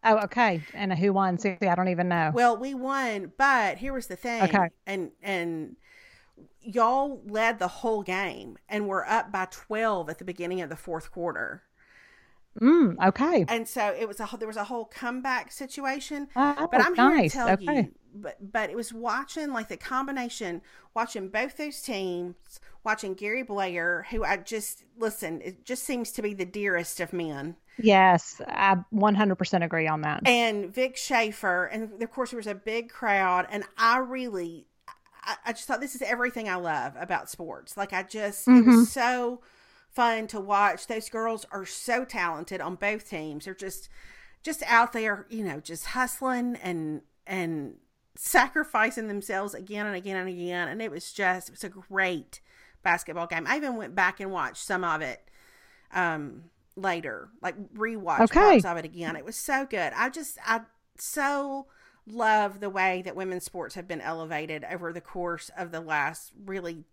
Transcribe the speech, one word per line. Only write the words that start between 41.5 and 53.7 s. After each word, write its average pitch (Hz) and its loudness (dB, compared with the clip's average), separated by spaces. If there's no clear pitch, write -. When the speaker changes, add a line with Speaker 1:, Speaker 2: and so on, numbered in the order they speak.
Speaker 2:
are 190 -8
so 247 -4
talented 175 -4
on 165 -4
both 214 -4
teams. 156 -8
They're 190 -12
just, - -12
just 311 -6
out 240 6
there, 214 -2
you 220 -6
know, 151 -4
just 160 -10
hustling 247 -2
and, 160 -4
and 165 -6
sacrificing 240 2
themselves 202 -6
again 208 -8
and 208 -4
again 190 -6
and 185 -4
again. 175 -4
And 202 -6
it 220 -6
was 160 -12
just, 185 -2
it - -20
was - -14
a 196 -10
great 190 -4
basketball 170 0
game. 165 -4
I 226 0
even 285 -4